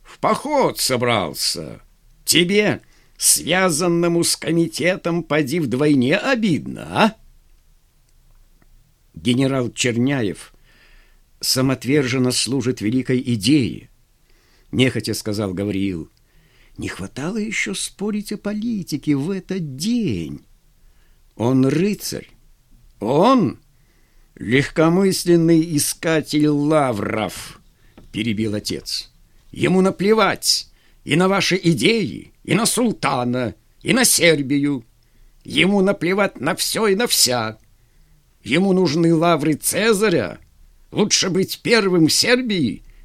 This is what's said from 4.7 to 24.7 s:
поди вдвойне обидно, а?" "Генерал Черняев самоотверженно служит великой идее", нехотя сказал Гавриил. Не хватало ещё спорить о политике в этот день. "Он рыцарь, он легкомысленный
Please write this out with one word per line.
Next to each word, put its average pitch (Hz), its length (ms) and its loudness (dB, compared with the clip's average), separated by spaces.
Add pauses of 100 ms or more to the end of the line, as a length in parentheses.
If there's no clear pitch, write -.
поди 151 360 0
вдвойне 139 580 2
обидно, 214 720 -2
а?" 156 260 2 (2000)
"Генерал 127 580 0
Черняев 120 840 -2 (840)
самоотверженно 131 920 0
служит 123 500 -2
великой 127 400 0
идее", 113 680 0 (840)
нехотя 117 420 0
сказал 104 400 -4
Гавриил. 95 560 -4 (680)
Не - 100 -8
хватало 135 500 -8
ещё 208 380 -6
спорить 208 560 -6
о 208 60 -8
политике 202 800 -4
в 139 140 -2
этот 185 460 -6
день. 131 640 -4 (960)
"Он 131 300 2
рыцарь, 170 640 -2 (680)
он 165 600 2 (760)
легкомысленный 165 1400 2